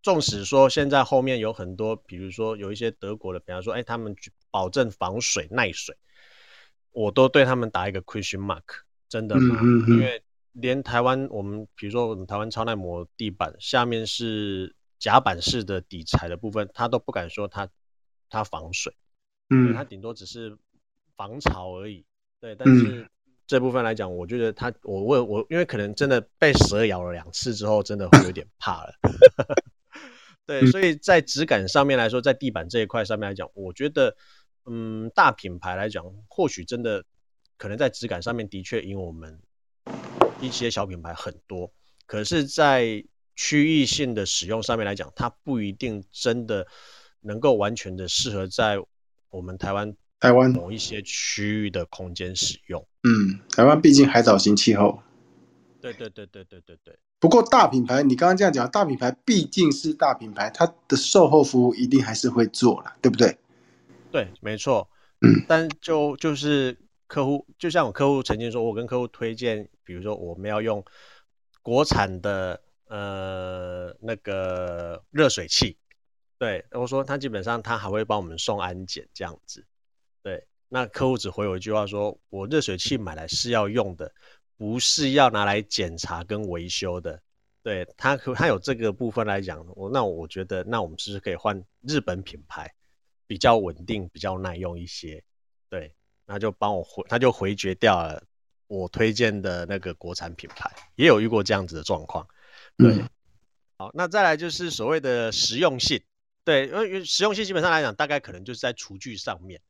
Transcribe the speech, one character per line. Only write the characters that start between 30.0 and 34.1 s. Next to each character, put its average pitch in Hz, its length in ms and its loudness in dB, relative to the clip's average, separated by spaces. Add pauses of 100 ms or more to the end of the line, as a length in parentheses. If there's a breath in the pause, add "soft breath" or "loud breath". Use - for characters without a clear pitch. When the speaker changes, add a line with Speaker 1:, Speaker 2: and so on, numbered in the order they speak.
Speaker 1:
对， 143 180 -4
Speaker 2:
嗯。 131 40 8
Speaker 1:
所 180 140 6
以 175 160 4
在 175 240 6
质 143 240 -2
感 104 200 2
上 139 220 4
面 135 100 4
来 113 120 2
说， 123 120 0
在 139 120 2
地 135 180 -4
板 85 160 -6
这 113 140 0
一 107 40 0
块 110 200 -4
上 110 120 -4
面 104 120 -4
来 98 40 -6
讲， 95 200 -10
我 95 180 -10
觉 135 160 -6
得， 139 260 2 (520)